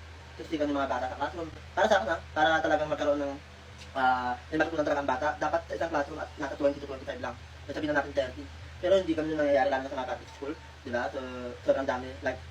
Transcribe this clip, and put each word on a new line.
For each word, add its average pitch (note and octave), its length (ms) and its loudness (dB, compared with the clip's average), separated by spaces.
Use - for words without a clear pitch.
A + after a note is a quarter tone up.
Siksikan D3 320 0
yung C#3 80 2
mga C3+ 160 2
bata B2+ 160 -2
sa B2 80 -8
classroom. D#3+ 320 -4
Para G3 160 6
sa G3 80 8
akin, E3 160 2
ah, - 60 -6
para D#3 320 6
talagang D3+ 240 4
magkaroon D3 320 2
ng, C#3 140 -2
ah, - 560 4
may D#3 160 -2
matutunan D#3 240 0
talaga C#3+ 160 2
ang C3+ 80 2
bata, D3+ 240 0
dapat - 320 0
sa F#3 80 -4
isang E3+ 160 -2
classroom D3+ 320 -2
at - 160 -10
nasa C#3+ 160 -4
twenty C#3+ 240 2
to C#3+ 80 -10
twenty-five C3 320 -8
lang. A#2+ 160 -6
Sabihin D3 240 -4
na C#3+ 80 4
natin C#3 160 -4
thirty. C3+ 280 -2
Pero F3+ 160 6
hindi F3+ 160 4
ganun D#3 240 0
yung D3+ 80 0
nangyayari, C#3 240 6
lalo C3+ 160 2
na C3+ 80 -8
sa C#3+ 80 -4
mga D3+ 160 -4
public - 140 -14
school. C#3+ 140 -6
Di B2 80 -6
ba? A#2+ 160 0
So, C3+ 80 -6
sobrang C#3 160 4
dami. C3 240 -2
Like, - 160 -2